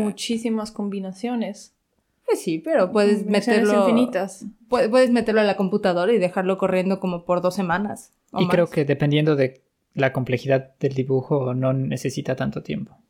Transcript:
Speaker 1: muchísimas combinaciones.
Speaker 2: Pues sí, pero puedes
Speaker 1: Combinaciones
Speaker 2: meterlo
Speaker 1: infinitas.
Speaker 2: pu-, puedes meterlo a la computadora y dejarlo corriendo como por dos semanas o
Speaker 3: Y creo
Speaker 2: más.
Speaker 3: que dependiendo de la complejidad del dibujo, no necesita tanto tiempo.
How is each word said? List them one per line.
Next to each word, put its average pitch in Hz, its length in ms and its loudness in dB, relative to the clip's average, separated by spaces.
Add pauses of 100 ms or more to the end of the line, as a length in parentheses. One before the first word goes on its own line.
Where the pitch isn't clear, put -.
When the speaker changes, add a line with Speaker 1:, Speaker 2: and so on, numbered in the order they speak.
Speaker 1:
muchísimas 220 680 -4
combinaciones. 202 1000 -8 (520)
Speaker 2:
Pues - 160 0
sí, 160 180 -4
pero 226 320 2
puedes 208 280 4
Speaker 1:
Combinaciones 202 440 2
Speaker 2:
meterlo 208 260 4
Speaker 1:
infinitas. 226 560 0 (240)
Speaker 2:
pu-, 226 200 2
puedes 254 220 4
meterlo 220 300 2
a - 20 4
la 196 140 2
computadora 196 560 2
y 226 40 4
dejarlo 185 400 0
corriendo 190 420 0
como 175 260 -4
por 180 160 0
dos 180 140 -2
semanas 185 580 -4 (180)
o - 100 -2
Speaker 3:
Y 175 60 2
creo 175 180 4
Speaker 2:
más. 165 80 -6
Speaker 3:
que 151 120 0
dependiendo 147 500 2
de 131 260 0 (320)
la 131 200 0
complejidad 131 680 -2
del 135 140 -2
dibujo, 131 600 -2
no 131 200 0
necesita 135 600 -4
tanto 135 280 -6
tiempo. - 340 -8 (120)